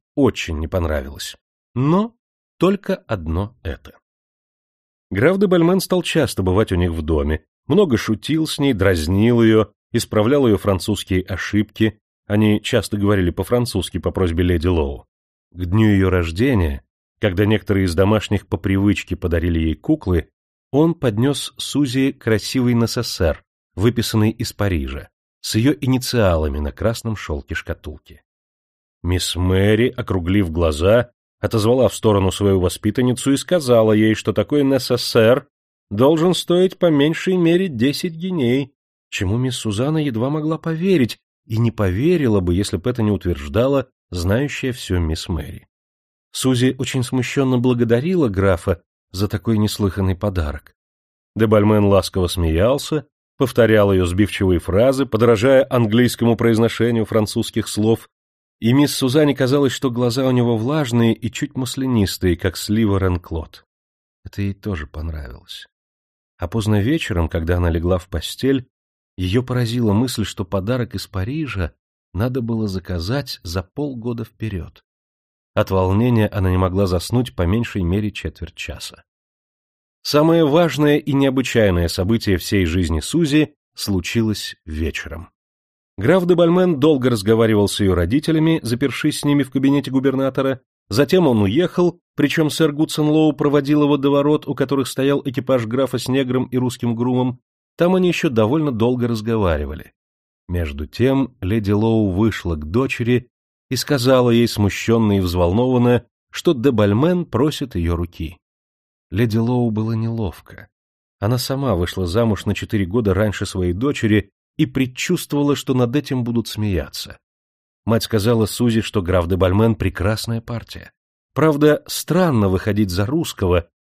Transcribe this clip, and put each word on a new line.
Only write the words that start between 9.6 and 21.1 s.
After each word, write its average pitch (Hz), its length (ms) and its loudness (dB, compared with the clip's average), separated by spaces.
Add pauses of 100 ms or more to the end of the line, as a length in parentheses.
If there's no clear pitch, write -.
исправлял 120 540 0
её 101 120 4
французские 95 640 -2
ошибки, 104 800 -2 (260)
они 107 340 2
часто - 360 -2
говорили 98 340 2
по-французски 98 680 -2
по 85 120 -4
просьбе 90 340 0
леди 87 220 0
Лоу. 73 400 -2 (460)
К 90 120 -10
дню 107 240 2
её 95 220 4
рождения, 87 720 0 (380)
когда 98 260 0
некоторые 101 400 2
из 85 80 -2
домашних 98 540 0
по 98 80 -4
привычке 98 580 0
подарили 85 440 -2
ей 80 160 0
куклы, 95 560 -2 (420)
он 160 220 2
поднёс 127 640 -2